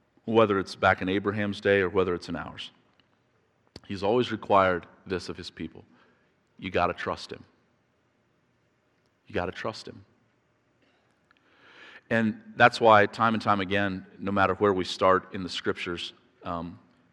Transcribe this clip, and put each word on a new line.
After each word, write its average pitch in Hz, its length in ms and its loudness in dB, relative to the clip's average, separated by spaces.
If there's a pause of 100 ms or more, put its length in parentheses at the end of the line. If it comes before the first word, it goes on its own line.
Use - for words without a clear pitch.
(240)
whether 110 340 4
it's - 180 -6
back 95 260 2
in 92 60 -4
Abraham's 101 520 -2
day 101 200 4
or 90 100 0
whether 92 240 0
it's 85 160 -10
in 85 60 -8
ours, - 340 -14 (1160)
he's 98 160 -10
always 117 300 0
required 95 540 2 (200)
this 92 220 -6
of 87 80 -12
his 90 140 -16
people. - 340 -14 (720)
You 95 120 -12
gotta 87 240 0
trust - 360 -10
him. - 140 -18 (1800)
You 98 80 -12
gotta 90 180 -4
trust - 340 -12
him. 107 200 -20 (2000)
And 113 320 0 (160)
that's 120 240 6
why 107 240 8
time 113 300 0
and 107 80 -6
time 104 180 0
again, 95 460 -2 (120)
no 98 140 -6
matter 95 220 2
where 101 180 4
we 92 120 -2
start 92 500 2
in 98 80 -8
the 87 80 -8
scriptures, - 640 -8 (280)
um, 85 360 -10 (340)